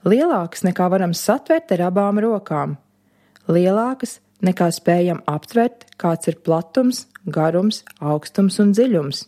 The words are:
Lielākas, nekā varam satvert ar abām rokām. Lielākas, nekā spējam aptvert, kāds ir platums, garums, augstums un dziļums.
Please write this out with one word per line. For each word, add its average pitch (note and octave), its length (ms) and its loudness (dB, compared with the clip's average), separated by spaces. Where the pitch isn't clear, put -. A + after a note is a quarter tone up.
Lielākas, A3 560 0
nekā F3+ 300 0
varam F3+ 260 0
satvert D#4+ 540 -2
ar F3+ 160 0
abām G3+ 340 0
rokām. D#3+ 540 -4
Lielākas, G#3+ 720 0
nekā F3+ 240 2
spējam F3 560 0
aptvert, A#3 640 -2
kāds E3 320 -2
ir D#3+ 160 -6
platums, B3 640 -2
garums, E3+ 560 0
augstums D3+ 600 -2
un G3+ 160 4
dziļums. F#3+ 520 0